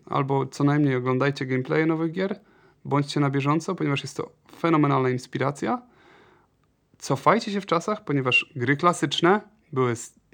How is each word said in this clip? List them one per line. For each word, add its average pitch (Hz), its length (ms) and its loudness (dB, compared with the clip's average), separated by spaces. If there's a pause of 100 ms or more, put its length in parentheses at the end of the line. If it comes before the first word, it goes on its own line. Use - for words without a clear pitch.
albo 139 400 -2
co 135 180 -4
najmniej 143 320 2
oglądajcie 131 500 0
gameplaye 131 400 0
nowych 160 260 0
gier, 190 280 -4 (460)
bądźcie 143 340 0
na 143 100 4
bieżąco, 147 460 0
ponieważ 143 260 -2
jest - 160 -12
to - 140 -8 (260)
fenomenalna 143 520 2
inspiracja. 139 720 -4 (1160)
Cofajcie 170 540 0
się 196 100 -4
w - 40 -12
czasach, 185 380 -2
ponieważ 131 520 0
gry 135 220 0
klasyczne 175 640 2 (320)
były 127 180 2
s-, - 280 -8 (140)